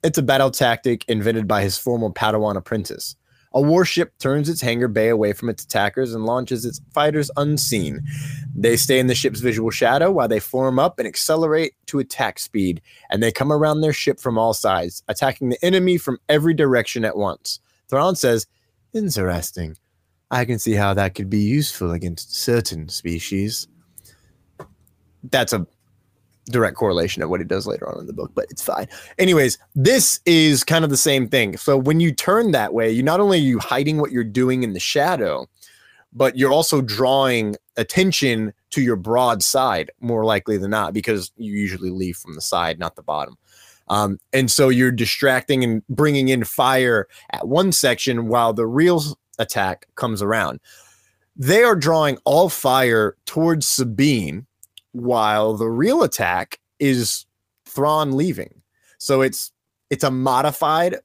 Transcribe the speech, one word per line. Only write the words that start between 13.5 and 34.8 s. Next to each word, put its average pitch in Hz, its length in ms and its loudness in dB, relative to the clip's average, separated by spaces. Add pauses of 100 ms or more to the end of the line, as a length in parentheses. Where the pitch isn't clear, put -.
around 151 300 2
their 156 140 2
ship - 260 -2
from 120 160 -2
all 113 160 2
sides, 90 560 -2
attacking 131 400 -2
the 123 160 -4
enemy 180 320 4
from 135 220 -4 (100)
every 151 240 4
direction 127 500 2
at 107 140 -2
once." - 420 -4 (300)
Thrawn 160 260 2
says, 117 320 0 (460)
"Interesting. 90 840 -4 (520)
I 127 140 0
can 120 140 -4
see 107 160 0
how 101 180 2
that 95 220 0
could 95 160 -6
be 104 100 0
useful 104 520 -2
against 85 420 -8
certain 101 560 -2
species." 98 800 -6 (1600)
That's 123 240 2
a 95 120 -2 (840)
direct 113 260 2
correlation 87 460 0
of 78 80 -4
what 90 100 -2
he 85 40 -6
does 95 220 -4
later - 220 -6
on - 100 -10
in - 80 -16
the - 60 -12
book, - 220 -10
but - 160 -4
it's - 120 -12
fine. - 240 -4 (320)
Anyways, 160 400 4 (160)
this 220 520 4
is 156 360 6
kind 160 220 2
of 151 60 2
the 139 60 0
same 135 320 2
thing. 107 280 0
So 139 200 2
when 147 220 2
you 170 140 4
turn 208 400 0
that 110 200 0
way, 113 180 2
you 117 120 0
not 160 180 2
only 196 180 4
are 156 40 4
you 127 160 2
hiding 143 400 -2
what 143 140 -2
you're 123 100 -2
doing 127 400 0
in 110 100 -4
the 90 80 -6